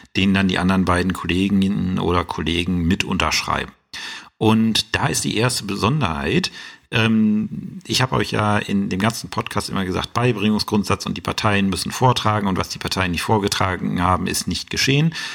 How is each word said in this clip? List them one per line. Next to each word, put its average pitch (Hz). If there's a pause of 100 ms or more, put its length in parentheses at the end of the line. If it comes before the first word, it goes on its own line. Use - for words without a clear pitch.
(160)
den 98
dann 98
die 90
anderen 92
beiden 90
Kolleginnen 95
oder 87
Kollegen 87
mit 87
unterschreiben. - (680)
Und 110
da 98
ist -
die 143
erste 123
Besonderheit, 98 (400)
ähm, 110
ich 113
habe 127
euch 110
ja 107
in 98
dem 95
ganzen 113
Podcast -
immer 98
gesagt, 90
Beibringungsgrundsatz 107
und 98
die -
Parteien 98
müssen 90
vortragen 107
und 90
was 87
die -
Parteien 92
nicht 85
vorgetragen 101
haben, 90
ist -
nicht 87
geschehen. 143 (200)